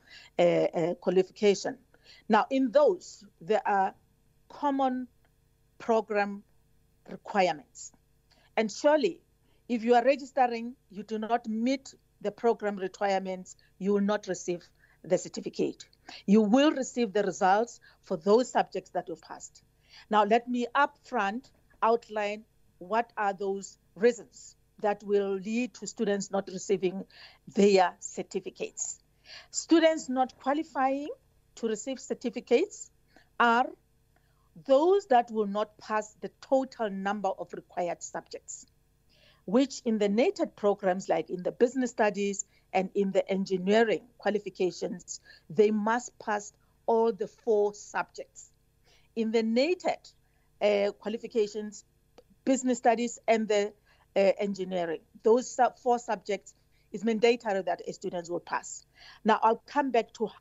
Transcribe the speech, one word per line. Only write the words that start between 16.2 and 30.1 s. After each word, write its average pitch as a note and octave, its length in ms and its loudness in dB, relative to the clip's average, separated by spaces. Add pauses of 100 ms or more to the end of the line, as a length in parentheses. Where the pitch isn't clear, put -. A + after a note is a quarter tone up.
You G#3+ 160 6
will C4 300 6
receive B3 400 -2
the G3 120 0
results F#3+ 580 0 (220)
for F#3+ 120 -6
those G#3 340 2
subjects F#3+ 420 -4
that F3 180 -6
you've D#3+ 120 -12
passed. - 400 -18 (480)
Now, G#3 140 4
let A3+ 240 2
me B3 260 -2
upfront B3+ 760 -2 (340)
outline G#3+ 600 -2 (340)
what A3 380 -4
are G3+ 160 0
those G3 440 -6 (180)
reasons G#3 600 -2 (260)
that G#3 220 -2
will G3+ 300 0
lead A3 400 -4
to - 140 -16
students G3+ 440 -4
not G3 160 -4
receiving F#3 560 -4 (500)
their F#3+ 460 4
certificates. - 1000 -10 (500)
Students D#4+ 560 2
not B3+ 320 -4